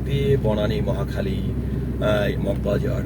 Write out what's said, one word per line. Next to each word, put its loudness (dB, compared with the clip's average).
দিয়ে 2
বনানী, 2
মহাখালী, -2
আহ, 0
মগবাজার, 0